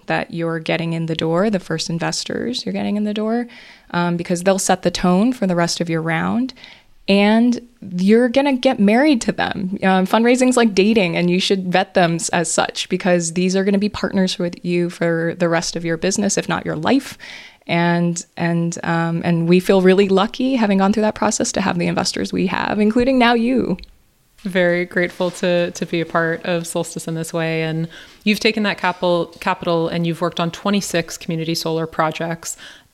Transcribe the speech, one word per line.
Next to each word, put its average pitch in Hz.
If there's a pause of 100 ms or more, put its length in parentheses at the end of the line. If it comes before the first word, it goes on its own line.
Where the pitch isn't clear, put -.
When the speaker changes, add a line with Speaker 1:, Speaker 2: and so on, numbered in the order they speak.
Speaker 1:
that 160
you're 165
getting 165
in 165
the 160
door, 170
the 190
first 160
investors 165
you're 190
getting 202
in 208
the 208
door, 220 (440)
um, 175
because 175
they'll 190
set 185
the 175
tone 185
for 202
the 175
rest 170
of 170
your 165
round. 180 (540)
And 220 (300)
you're 220
gonna 269
get 254
married 233
to 220
them. 190
Um, 190
fundraising's 247
like 226
dating, 190
and 175
you 180
should 185
vet 185
them 170
s-, -
as 165
such, -
because 175
these 180
are 190
gonna 202
be 208
partners 190
with 175
you 175
for 170
the 175
rest 165
of 170
your 165
business, 196
if -
not -
your 160
life. 208 (480)
And, 170 (120)
and, 170
um, 165
and 165
we 180
feel 190
really 185
lucky 226
having 202
gone 190
through 214
that 214
process 220
to -
have 185
the 175
investors -
we 180
have, -
including 247
now 240
you. 233 (640)
Speaker 2:
Very 175
grateful 175
to, 175
to -
be 170
a 160
part 165
of 170
Solstice 170
in 165
this 165
way. 160
And 160 (360)
you've 208
taken 214
that 202
capital, 175 (120)
capital 170
and 170
you've 165
worked 170
on 170
twenty-six 190
community 165
solar 160
projects. 165 (380)